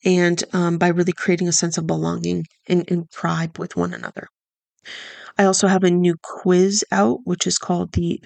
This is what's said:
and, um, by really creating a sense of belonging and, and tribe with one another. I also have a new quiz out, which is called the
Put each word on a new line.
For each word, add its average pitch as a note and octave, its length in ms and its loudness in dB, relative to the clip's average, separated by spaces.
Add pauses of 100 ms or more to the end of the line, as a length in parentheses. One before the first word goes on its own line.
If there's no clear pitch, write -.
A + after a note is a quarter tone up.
and, F3 480 2
um, F3 260 0
by F3 120 2
really F3 240 0
creating F3 340 -2
a E3+ 60 -2
sense E3 240 0
of E3 100 -4
belonging E3+ 560 -2 (240)
and, F3+ 240 2
and E3+ 180 -4
tribe E3 480 -4
with - 200 -8
one F3 160 -2
another. - 340 -12 (1080)
I G3+ 80 4
also F#3+ 220 4
have F#3+ 180 4
a F3 60 6
new F3 300 4
quiz F#3 720 2
out, G#3 320 2
which F3+ 240 -4
is F3+ 100 -2
called F3 360 -4
the E3+ 320 -2